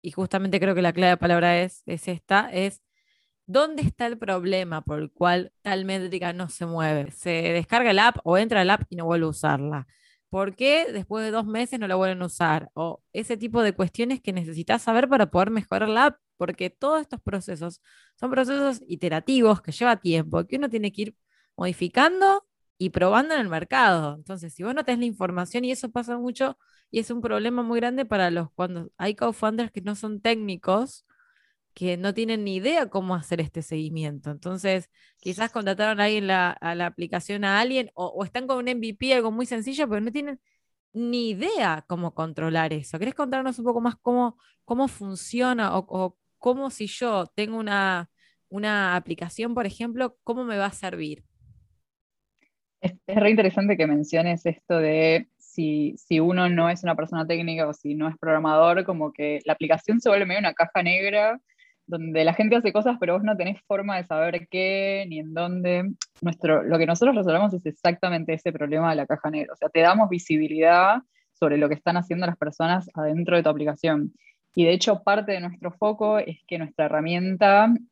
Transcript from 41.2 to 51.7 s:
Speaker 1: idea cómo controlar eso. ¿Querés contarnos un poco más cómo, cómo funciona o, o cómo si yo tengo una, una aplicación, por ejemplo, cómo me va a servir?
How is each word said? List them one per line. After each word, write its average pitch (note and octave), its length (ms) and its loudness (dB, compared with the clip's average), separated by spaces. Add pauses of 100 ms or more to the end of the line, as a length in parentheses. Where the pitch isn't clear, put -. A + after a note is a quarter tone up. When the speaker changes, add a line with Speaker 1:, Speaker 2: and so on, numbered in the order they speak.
Speaker 1:
idea G#3 560 -2
cómo E3+ 260 -6
controlar D#3+ 600 -2
eso. D3+ 260 -8
¿Querés A#3+ 160 -4
contarnos C4 440 -4
un A#3 80 -4
poco A#3 140 0
más A#3+ 220 -2
cómo, B3 340 0 (280)
cómo B3 240 -2
funciona G#3+ 880 -2
o, F#3+ 80 -6
o F#3 300 -6 (220)
cómo C4 320 -2
si G#3+ 160 -10
yo G3+ 480 -4
tengo G#3+ 240 -6
una, G3 520 -2 (380)
una G3+ 480 0
aplicación, F3+ 580 -6
por A#3 120 -2
ejemplo, A#3+ 580 -6
cómo A#3+ 200 -4
me A3 140 -4
va G3 80 0
a G3 60 -4
servir? E3 500 -10 (1600)